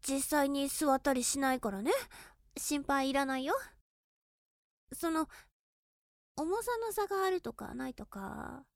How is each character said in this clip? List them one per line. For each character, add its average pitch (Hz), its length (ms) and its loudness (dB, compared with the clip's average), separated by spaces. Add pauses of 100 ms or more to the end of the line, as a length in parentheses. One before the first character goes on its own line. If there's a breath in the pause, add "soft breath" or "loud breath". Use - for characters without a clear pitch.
実 269 180 0
際 285 300 2
に 277 180 0
座 285 240 2
っ 269 80 4
た 277 140 2
り 240 100 0
し - 140 0
な 269 160 2
い 247 60 -4
か 214 100 -2
ら 196 100 -6
ね。 254 100 0 (680 loud breath)
心 294 240 -2
配 277 260 2
い 262 60 0
ら 277 100 4
な 269 140 -2
い 262 80 -4
よ。 427 120 2 (1300)
そ 330 180 -2
の、 320 200 0 (1040 loud breath)
重 349 260 0
さ 480 160 0
の 453 140 -2
差 415 140 0
が 392 180 2
あ 381 60 4
る 370 100 0
と - 140 -8
か - 200 -10
な 262 140 -6
い 247 60 -8
と 208 100 -12
か - 720 -10